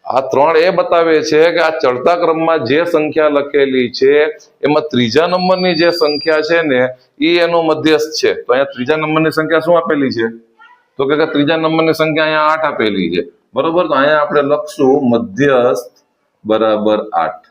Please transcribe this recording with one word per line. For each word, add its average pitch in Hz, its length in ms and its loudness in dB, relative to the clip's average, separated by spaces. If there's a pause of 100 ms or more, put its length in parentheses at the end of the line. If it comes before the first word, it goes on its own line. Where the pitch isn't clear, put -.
આ 127 120 0 (120)
ત્રણ 151 240 2
એ 165 160 4
બતાવે 170 420 2 (140)
છે 151 120 2 (120)
કે 170 80 0
આ 160 200 0
ચડતા 139 400 0
ક્રમમાં 160 480 0
જે 139 100 2 (140)
સંખ્યા 151 440 0
લખેલી 135 520 0 (100)
છે 135 140 4 (520)
એમાં 151 260 0
ત્રીજા 123 380 0
નંબરની 180 520 0
જે 170 120 4
સંખ્યા 151 560 -2
છે 165 140 2
ને 135 160 0 (420)
એ 160 120 2 (120)
એનો 170 180 0
મધ્યસ્થ 156 560 0
છે. 113 160 0
તો - 180 -10
અહીંયા 139 220 0
ત્રીજા 135 280 -2
નંબરની 156 360 0
સંખ્યા 160 280 0
શું 170 100 4
આપેલી 156 400 -2
છે? 117 100 -2 (720)
તો 139 120 -4
કે, 151 120 0
કે 156 120 2
ત્રીજા 151 280 0
નંબરની 160 400 0
સંખ્યા 156 280 0
અહીંયા 156 240 0
આઠ 156 180 -2
આપેલી 98 400 -2
છે, 87 120 -2 (320)
બરોબર? 165 340 0
તો 151 60 -2
અહીંયા 147 300 2
આપણે 147 180 0
લખશું 139 540 0 (160)
મધ્યસ્થ 123 840 0 (500)
બરાબર 107 540 0 (140)
આઠ. - 380 -4